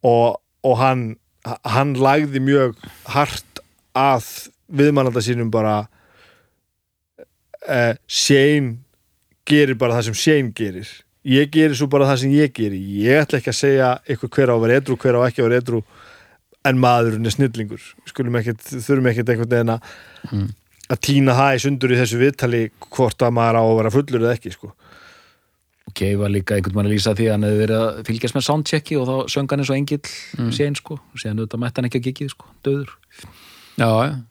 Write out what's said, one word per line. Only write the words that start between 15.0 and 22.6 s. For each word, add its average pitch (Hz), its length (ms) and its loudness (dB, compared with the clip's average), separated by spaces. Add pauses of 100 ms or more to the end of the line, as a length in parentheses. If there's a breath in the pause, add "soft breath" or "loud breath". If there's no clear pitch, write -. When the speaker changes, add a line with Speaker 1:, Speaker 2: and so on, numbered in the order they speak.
Speaker 1:
á 120 80 2
ekki 127 200 -2
að 117 60 2
vera 123 140 2
edrú, 117 160 -2 (840 soft breath)
en 131 140 2
maðurinn 117 480 2
er 110 80 -2
snillingur. 113 480 -4 (200)
Við - 80 -20
skulum 120 280 -4
ekkert, 113 240 -6
þurfum 131 480 0
ekkert 117 200 0
einhvern 117 200 0
veginn 117 240 2
að, 113 60 -8 (500 loud breath)
Speaker 2:
Mm. 101 180 -2 (400)
Speaker 1:
að 127 100 -2
tína 135 360 2
það 135 200 4
í 120 80 -2
sundur 131 280 0
í 123 80 2
þessu 110 200 0
viðtali 123 420 0 (300)